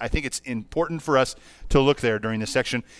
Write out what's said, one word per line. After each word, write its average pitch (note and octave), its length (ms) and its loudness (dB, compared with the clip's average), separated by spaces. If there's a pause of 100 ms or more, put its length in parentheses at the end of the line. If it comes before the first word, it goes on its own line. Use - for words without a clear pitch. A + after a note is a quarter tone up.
I A#2 80 -6
think D3+ 160 -2
it's C3 160 -6
important D3+ 640 -4
for C#3+ 160 2
us C3 160 2 (360)
to C#3 100 8
look C#3 200 4
there A2 180 0
during A2 220 -4
this A2 100 -6
section A#2+ 340 -2 (160)